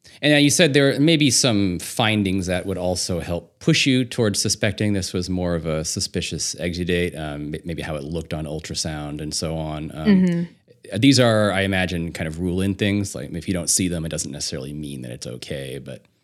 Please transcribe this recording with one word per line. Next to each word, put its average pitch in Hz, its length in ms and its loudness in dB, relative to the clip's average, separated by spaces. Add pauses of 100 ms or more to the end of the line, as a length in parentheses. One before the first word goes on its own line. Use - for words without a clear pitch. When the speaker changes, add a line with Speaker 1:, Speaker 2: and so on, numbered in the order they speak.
(220)
Speaker 1:
And 147 100 4
now 147 60 8
you 143 120 6
said 156 220 4
there 139 260 4
may 156 200 6
be 147 120 4
some 101 500 2
findings 98 680 0
that 90 180 -2
would 92 140 -4
also 90 420 -2
help - 380 -6
push 160 260 2
you 127 220 2
towards 110 340 0
suspecting 104 540 0
this 95 180 -4
was 90 160 -2
more 90 260 0
of 82 120 -2
a 78 180 -2
suspicious - 680 -4
exudate, 87 640 -2
um, 76 360 -8
m-, - 100 -8
maybe 80 180 -6
how 78 140 -6
it 69 80 -8
looked 80 280 -8
on 78 140 -4
ultrasound 76 760 -6
and 76 140 -8
so 80 220 -4
on. 78 380 -6
Um, 78 120 -6
Speaker 2:
Mm-hmm. 175 920 0
Speaker 1:
these 131 220 6
are, 107 320 6
I 95 100 2
imagine, 90 500 0
kind 87 140 -6
of 80 140 -6
rule-in 92 340 0
things. 101 400 0
Like, 67 180 -10
if 85 140 -8
you 98 80 0
don't 85 140 -4
see 92 200 2
them, 85 160 -2
it 82 60 -4
doesn't 78 200 -6
necessarily 71 420 -8
mean 71 300 -8
that 62 80 -12
it's 62 160 -12
okay, 67 520 -8
but 65 240 -14 (220)